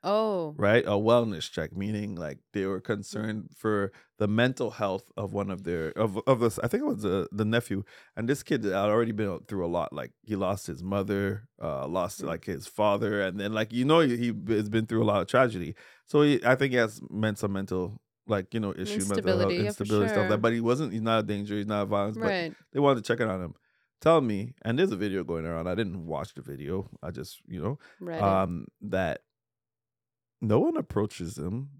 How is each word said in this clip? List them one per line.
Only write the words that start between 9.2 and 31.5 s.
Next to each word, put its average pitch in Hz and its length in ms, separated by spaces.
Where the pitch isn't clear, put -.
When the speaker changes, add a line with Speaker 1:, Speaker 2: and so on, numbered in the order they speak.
Speaker 2:
through 95 180
a 85 40
lot. 85 240
Like, 67 180
he 104 100
lost 98 320
his 80 160
mother, 98 640
uh, 69 240
lost, 87 340
Speaker 1:
Mm. 196 60
Speaker 2:
like, 82 200
his - 200
father. 104 560
And 95 160
then, 104 140
like, 110 200
you 123 120
know, 156 160
he, 127 160
he 120 160
has 107 140
been 110 180
through 113 180
a - 20
lot 104 140
of 90 80
tragedy. 107 480
So 147 160
he, 147 220
I 127 120
think 135 160
he 123 60
has 110 300
men-, 107 280
some 101 160
mental, 98 480
like, 101 280
you 117 40
know, 101 140
issue, 208 340
mental - 0
health, 101 60
Speaker 1:
Instability, 185 420
yeah, - 80
for 202 60
Speaker 2:
instability, 208 400
stuff 214 140
like 101 80
Speaker 1:
sure. 107 80
Speaker 2:
But 113 140
he 117 80
wasn't, 120 340
he's 110 80
not 113 180
a - 20
danger, 104 340
he's 101 120
not 104 140
a 98 40
violence. 104 320
But 220 80
Speaker 1:
Right. 180 280
Speaker 2:
they 135 80
wanted 135 240
to - 80
check 113 80
in 110 80
on 95 120
him. 87 140
Tell 160 200
me, 113 420
and 120 180
there's 190 100
a 104 60
video 95 260
going 82 240
around. 82 220
I 92 80
didn't 92 300
watch 76 280
the 67 80
video. 73 480
I 85 80
just, - 340
you 87 160
know, 127 160
Speaker 1:
Read 175 160
it. - 60
Speaker 2:
um, 92 440
that 92 400
no 107 200
one 320 160
approaches - 640
him. 107 300